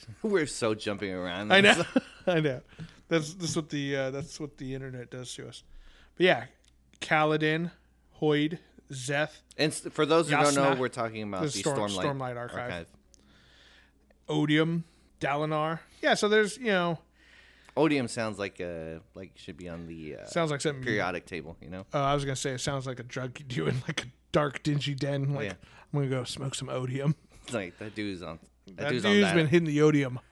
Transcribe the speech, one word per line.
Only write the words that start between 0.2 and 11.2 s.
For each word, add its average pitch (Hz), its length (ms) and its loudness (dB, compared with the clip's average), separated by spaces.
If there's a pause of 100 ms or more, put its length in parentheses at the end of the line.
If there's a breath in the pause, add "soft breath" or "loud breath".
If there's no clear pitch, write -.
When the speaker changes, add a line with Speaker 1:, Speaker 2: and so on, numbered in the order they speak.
Speaker 1:
We're 190 240 2
so 113 300 0
jumping 104 360 -4
around. 92 420 -4
Speaker 2:
I 196 80 10
know. 196 220 8 (220)
<laughs> - 220 -14
I 170 140 4
know. 139 200 0 (460 loud breath)
That's, 160 260 0
that's 175 220 -4
what 156 140 -2
the, 139 260 -2
uh, 135 160 -2
that's 139 300 -8
what 143 160 -10
the 131 180 -8
internet 127 340 -12
does 127 260 -12
to 127 120 -12
us. - 160 -18 (540 soft breath)
But 175 80 4
yeah, 135 200 4 (560)
Kaladin, 156 720 2 (500)
Hoid, 151 380 2 (320)
Zeth, 143 480 -4 (180)
Speaker 1:
And 151 140 2
s-, - 180 -8
for 151 160 2
those 160 240 4
who 147 60 4
don't 147 180 6
know, 139 220 4
Speaker 2:
Jasnah. - 40 -2
Speaker 1:
we're 127 100 2
talking 113 340 -4